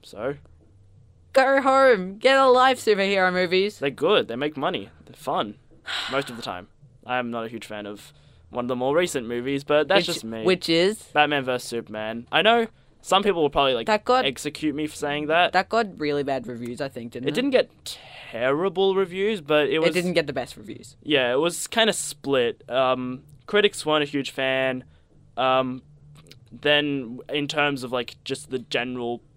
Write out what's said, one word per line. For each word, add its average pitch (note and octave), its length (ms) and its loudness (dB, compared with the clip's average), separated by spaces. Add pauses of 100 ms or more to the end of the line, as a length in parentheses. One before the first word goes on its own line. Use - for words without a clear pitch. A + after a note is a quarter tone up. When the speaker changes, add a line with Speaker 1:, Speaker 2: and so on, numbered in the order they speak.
Speaker 1:
So? B2+ 340 -8 (960)
Speaker 2:
Go C4+ 300 4
home. B3+ 560 4
Get C4 180 4
a C4+ 120 6
life, B3+ 300 6
superhero G3 540 2
movies. F#3 460 0
Speaker 1:
They're C#3 120 -2
good. D3+ 380 2
They A2+ 80 -6
make D3 200 -4
money. C3+ 340 -6 (160)
They're - 80 -20
fun. C3+ 420 -4 (540)
Most C3+ 180 -2
of A#2+ 80 -14
the A2+ 60 -12
time. F#2 260 -10 (380)
I B2+ 120 -2
am B2 120 -2
not A#2 160 -6
a - 20 -8
huge A#2 180 -12
fan G#2 200 -12
of G#2 260 -16 (380)
one A#2+ 160 -6
of - 20 -6
the B2+ 80 -2
more B2+ 180 0
recent D3+ 320 0
movies, B2+ 380 -4
but D3 240 2
that's G3 120 6
Speaker 2:
Which, F3 60 -2 (100)
Speaker 1:
just - 80 -12
me. A2+ 200 -8
Speaker 2:
which F3+ 240 2
is? F3 300 2 (160)
Speaker 1:
Batman D3 300 2
versus B2+ 220 -2
Superman. A2 640 -8
I D#3 120 2
know A3+ 240 4 (340)
some F#3+ 220 2
people F#3 180 0
will D3 100 2
probably, C#3 220 2
like, A#2 140 -2
Speaker 2:
That G#3+ 180 0
got B3+ 220 2
Speaker 1:
execute D3 480 -4
me D3+ 120 -6
for D3+ 80 -10
saying D3 340 -4
that. E3 260 2
Speaker 2:
That F#3 160 0
got A3+ 280 -2
really C#3+ 240 -2
bad C3+ 240 -4
reviews, A#2+ 360 -8
I C#3 60 -6
think, A#2+ 240 -14
didn't B2+ 160 -6
it? - 20 -2
Speaker 1:
It C#3+ 40 -4
didn't C4+ 160 0
get B3 200 2 (600)
terrible E3+ 640 0
reviews, F#3+ 460 -2
but D3+ 300 2
it D3+ 80 2
was E3 120 4
Speaker 2:
It D#3+ 40 -6
didn't F3+ 180 0
get D#3+ 140 0
the C#3+ 80 -8
best B2 240 -8
reviews. - 440 -18
Speaker 1:
Yeah, C3 300 2
it B2+ 60 2
was E3+ 280 -2
kinda A3 280 2
split. - 720 -2
Um, B2+ 540 0 (240)
critics G#3 400 2
weren't D3+ 160 4
a C#3+ 40 -2
huge C#3+ 260 -4
fan. C3 520 -2 (540)
Um, C3 420 2 (720)
then C#3+ 680 0 (100)
in C#3+ 180 -2
terms C#3+ 360 0
of, A#2+ 80 -8
like, B2 320 -4
just - 260 -8
the B2+ 80 -4
general A#2+ 640 -6 (140)